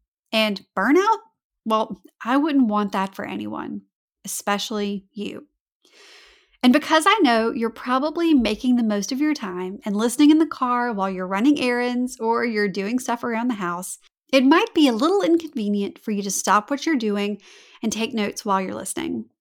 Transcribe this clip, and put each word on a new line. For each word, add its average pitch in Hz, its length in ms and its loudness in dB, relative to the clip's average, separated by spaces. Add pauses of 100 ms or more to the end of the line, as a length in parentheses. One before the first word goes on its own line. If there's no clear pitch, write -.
(320)
And 214 320 0 (140)
burnout? 359 400 4 (480)
Well, 220 340 -2 (240)
I 247 140 0
wouldn't 285 300 4
want 208 240 0
that 196 240 -4
for 196 100 -8
anyone, 208 560 -8 (420)
especially 202 880 -6
you. - 360 -12 (1120)
And 247 100 6
because 311 360 2
I 403 160 6
know 226 280 4
you're 226 200 -4
probably 294 640 0
making 233 400 2
the 240 80 0
most 208 280 -2
of 262 80 -4
your 302 140 0
time 185 500 -8
and 202 120 -4
listening 240 340 4
in 311 80 8
the 320 80 4
car 247 480 -2
while 196 160 -2
you're 185 160 -6
running 208 340 2
errands 247 600 -2
or 233 260 0
you're 214 240 0
doing 202 300 -4
stuff 247 240 -4
around 240 240 -4
the 247 80 -2
house, 180 420 -8 (340)
it 254 140 4
might 359 300 4
be 302 120 6
a 247 60 2
little 339 300 0
inconvenient 214 760 0
for - 140 -8
you 202 100 -2
to 196 80 -6
stop 208 400 0
what 277 160 -6
you're 330 100 2
doing 208 460 -2 (400)
and 226 100 -2
take 220 220 -4
notes 208 320 -4
while 196 160 0
you're 190 140 -6
listening. - 500 -6 (160)